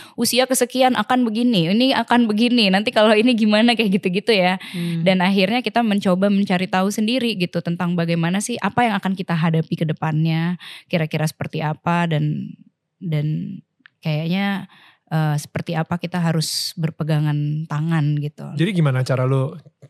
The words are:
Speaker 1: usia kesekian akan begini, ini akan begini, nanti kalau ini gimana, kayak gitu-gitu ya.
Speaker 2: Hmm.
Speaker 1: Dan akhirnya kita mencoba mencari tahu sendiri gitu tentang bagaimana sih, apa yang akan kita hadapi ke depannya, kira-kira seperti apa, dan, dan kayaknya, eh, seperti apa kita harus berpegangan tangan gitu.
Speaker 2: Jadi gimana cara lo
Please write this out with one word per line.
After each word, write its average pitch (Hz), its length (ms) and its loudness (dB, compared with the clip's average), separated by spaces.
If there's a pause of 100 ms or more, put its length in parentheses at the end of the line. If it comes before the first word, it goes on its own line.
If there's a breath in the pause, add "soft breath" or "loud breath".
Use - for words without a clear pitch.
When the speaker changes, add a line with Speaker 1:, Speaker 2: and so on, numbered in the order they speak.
(140 loud breath)
Speaker 1:
usia 240 300 2
kesekian 254 500 2
akan 247 300 2
begini, 214 480 2
ini 247 240 2
akan 240 320 2
begini, 226 400 2
nanti 208 240 2
kalau 220 240 6
ini 226 160 4
gimana, 220 400 4
kayak 220 240 2
gitu-gitu 196 400 0
ya. 185 240 2 (100)
Speaker 2:
Hmm. 170 300 -4
Speaker 1:
Dan 185 240 2
akhirnya 196 400 2
kita 220 160 -2
mencoba 202 480 2
mencari 196 400 0
tahu 190 240 0
sendiri 233 440 -2
gitu 175 280 -4
tentang 175 320 -2
bagaimana 170 480 -2
sih, 240 160 -8
apa 202 240 0
yang 226 140 0
akan 190 180 -2
kita 180 160 -6
hadapi 160 420 0
ke 170 120 -4
depannya, 160 760 -2 (260 loud breath)
kira-kira 160 380 -4
seperti 156 400 -6
apa, 170 480 -2
dan, 151 400 -4 (480)
dan 156 560 -4 (420)
kayaknya, 175 720 -4 (400 soft breath)
eh, 156 300 0
seperti - 360 -8
apa 165 220 -4
kita 175 240 -6
harus 165 560 -2
berpegangan 151 600 -2 (300)
tangan 151 520 -2
gitu. 147 360 -8
Speaker 2:
Jadi 160 200 0
gimana 147 280 2
cara 127 220 0
lo 131 320 0 (340)